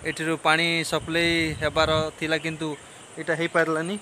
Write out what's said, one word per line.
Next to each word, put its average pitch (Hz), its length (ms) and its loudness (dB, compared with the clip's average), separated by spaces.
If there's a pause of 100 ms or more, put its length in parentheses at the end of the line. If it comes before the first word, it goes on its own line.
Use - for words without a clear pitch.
ଏଠିରୁ 160 300 -2
ପାଣି 160 300 2 (180)
supply 165 480 0 (280)
ହେବାର 156 300 2 (280)
ଥିଲା, 160 200 0
କିନ୍ତୁ 160 300 -4 (500)
ଏଇଟା 160 160 -2
ହେଇପାରିଲାନି 165 680 0